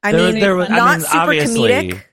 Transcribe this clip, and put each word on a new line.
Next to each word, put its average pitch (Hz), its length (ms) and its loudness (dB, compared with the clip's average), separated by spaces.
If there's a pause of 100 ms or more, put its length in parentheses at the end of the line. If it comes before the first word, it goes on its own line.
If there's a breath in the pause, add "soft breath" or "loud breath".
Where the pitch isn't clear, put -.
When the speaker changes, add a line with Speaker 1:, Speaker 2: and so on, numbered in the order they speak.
Speaker 1:
I 208 100 -2
Speaker 2:
There, 180 200 2
Speaker 1:
mean, 220 80 -2
Speaker 2:
there 196 160 2
was, 180 140 -2
I - 60 0
Speaker 1:
not 240 220 2
Speaker 2:
mean, 156 80 -6
Speaker 1:
super 160 120 -2
Speaker 2:
obviously, 170 520 0
Speaker 1:
comedic. - 320 -4 (100)